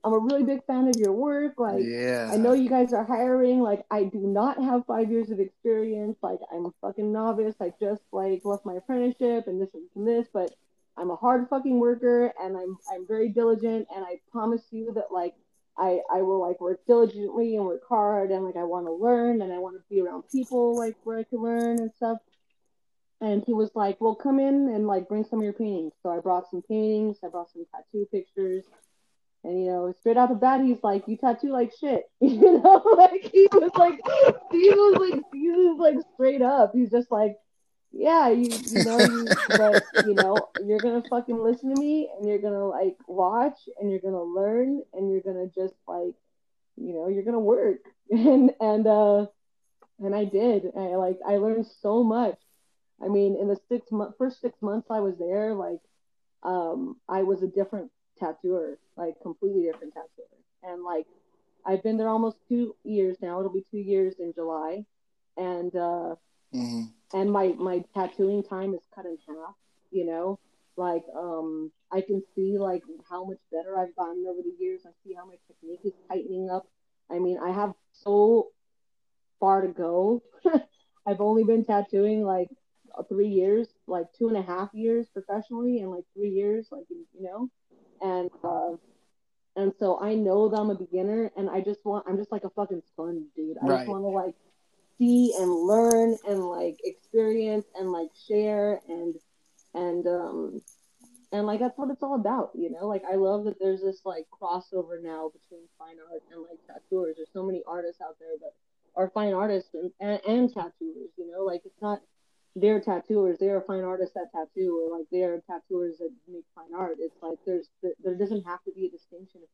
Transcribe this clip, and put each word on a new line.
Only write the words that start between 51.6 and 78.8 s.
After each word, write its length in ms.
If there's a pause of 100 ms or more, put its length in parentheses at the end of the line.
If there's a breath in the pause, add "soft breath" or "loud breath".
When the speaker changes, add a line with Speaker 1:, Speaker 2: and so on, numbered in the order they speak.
Speaker 1:
so 200
much. 360 (640)
I 60
mean, 320
in 80
the 80 (140)
six 200
mo-, 280
first 240
six 180
months 300
I 100
was 180
there, 360
like, 260 (640)
um, 540 (120)
I 140
was 200
a 40
different 440 (280)
tattooer, 600 (180)
like, 260
completely 400
different 320
tattooer. 440 (240)
And, 200
like, 240 (580)
I've 180
been 140
there 120
almost 280 (120)
two 260 (100)
years 380
now. 180
It'll 120
be 180
two 80
years 400
in 160
July. 500 (520)
And, 400
uh, 400 (380)
Speaker 2:
Mm-hmm. 280 (320)
Speaker 1:
and 180
my, 160 (100)
my 260 (100)
tattooing 480
time 320
is 60 (140)
cut 120
in 100 (120)
half, 260 (360)
you 140
know? 340 (380)
Like, 280 (120)
um, 540 (220)
I 100
can 200 (120)
see, 240
like, 240 (260)
how 160
much 140 (140)
better 260
I've 180
gotten 320
over 140
the 200
years. 240
I 40 (140)
see 100
how 120
my 100 (100)
technique 380
is 80 (160)
tightening 420
up. 160 (440)
I 80
mean, 240
I 80
have 220 (200)
so 560 (880)